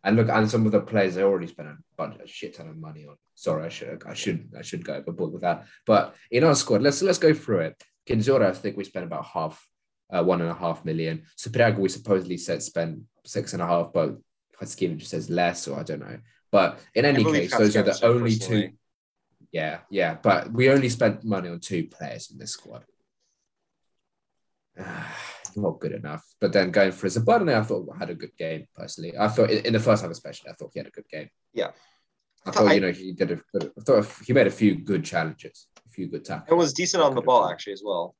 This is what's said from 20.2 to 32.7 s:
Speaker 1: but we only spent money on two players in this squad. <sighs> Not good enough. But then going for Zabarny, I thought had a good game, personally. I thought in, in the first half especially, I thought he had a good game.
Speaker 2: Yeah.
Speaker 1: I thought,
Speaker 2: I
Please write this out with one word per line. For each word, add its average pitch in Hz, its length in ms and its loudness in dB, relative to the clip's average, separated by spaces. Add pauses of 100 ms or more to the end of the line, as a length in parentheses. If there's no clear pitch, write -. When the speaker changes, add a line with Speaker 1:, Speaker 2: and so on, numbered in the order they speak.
Speaker 1:
but 107 300 2
we 127 180 4
only 135 200 4
spent 113 340 0
money 95 240 -2
on 85 100 -10
two 85 300 -6
players 60 420 -14
in 65 80 -20
this - 140 -12
squad. - 320 -16 (1900)
<sighs> 95 80 -14 (720)
Not 101 240 -2
good - 120 -6
enough. 78 320 -10 (160)
But 95 120 2
then 92 180 4
going 95 220 4
for 95 160 -4
Zabarny, 143 460 2
I 110 80 2
thought 92 260 -4 (100)
had - 120 -8
a 87 40 -8
good - 240 -16
game, 80 280 -8 (100)
personally. - 420 -12
I 107 100 2
thought 113 220 4
in, 107 160 2
in 120 60 2
the 110 80 4
first 113 220 4
half 82 80 -6
especially, - 400 -14
I - 20 -16
thought - 200 -16
he - 60 -10
had - 80 -10
a - 40 -20
good - 200 -20
game. 78 200 -12 (220)
Speaker 2:
Yeah. - 180 -4 (760)
Speaker 1:
I - 60 -6
thought, 107 160 4
Speaker 2:
I 101 60 6